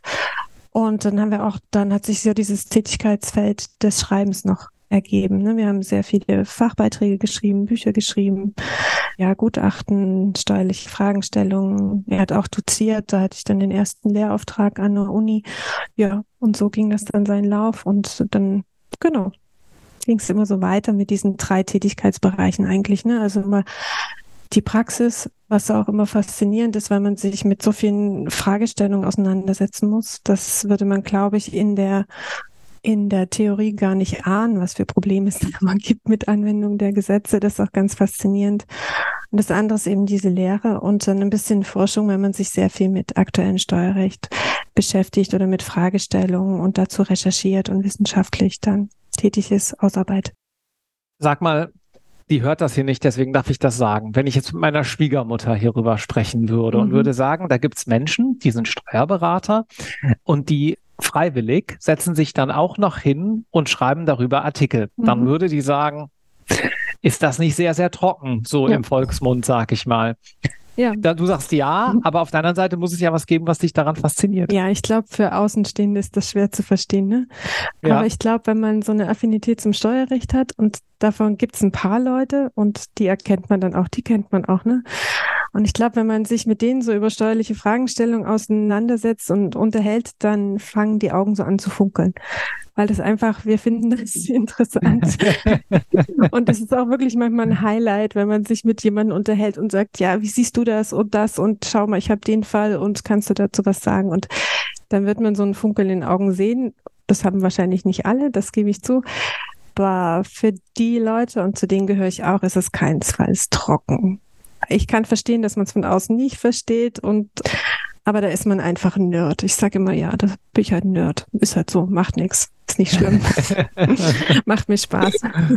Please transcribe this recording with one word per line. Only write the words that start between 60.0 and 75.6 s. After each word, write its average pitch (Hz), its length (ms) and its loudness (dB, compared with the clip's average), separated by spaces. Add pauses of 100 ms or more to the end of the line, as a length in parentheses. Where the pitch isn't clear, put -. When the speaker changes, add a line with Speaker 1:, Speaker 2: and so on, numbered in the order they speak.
Speaker 2:
und 143 260 0
die 151 280 0 (240)
freiwillig 143 800 -2
setzen 160 340 0
sich 156 200 0
dann 135 180 0
auch 156 260 0
noch 202 220 0
hin 190 500 -2
und 160 200 2
schreiben 147 360 0
darüber 135 400 0
Artikel. 120 520 0
Dann 220 240 2
Speaker 1:
Mhm. 123 60 2
Speaker 2:
würde 160 200 2
die 151 140 -2
sagen, 143 480 -2 (920)
"Ist - 220 0
das 143 160 2
nicht 160 160 2
sehr, 170 180 2
sehr 175 160 0
trocken, 135 560 -2
so 139 220 2
Speaker 1:
Ja. 220 80 4
Speaker 2:
im 131 80 -2
Volksmund, 127 600 0
sag 117 280 0
ich - 160 -4
mal?" 113 280 2 (600)
Speaker 1:
Ja. 240 220 0
Speaker 2:
Da, 175 160 2
du 170 120 -2
sagst 175 260 -2
ja, 165 420 0
Speaker 1:
Mhm. 240 100 4
Speaker 2:
aber 165 180 2
auf 160 100 -4
der 160 80 2
anderen 170 160 0
Seite 185 220 0
muss 175 160 -2
es 175 80 -4
ja 170 100 2
was 160 140 -2
geben, 165 220 0
was 165 120 0
dich 165 140 -2
daran 156 240 0
fasziniert. 185 540 0
Speaker 1:
Ja, 190 180 2
ich 202 120 0
glaub, 220 280 0
für - 260 0
Außenstehende 202 640 0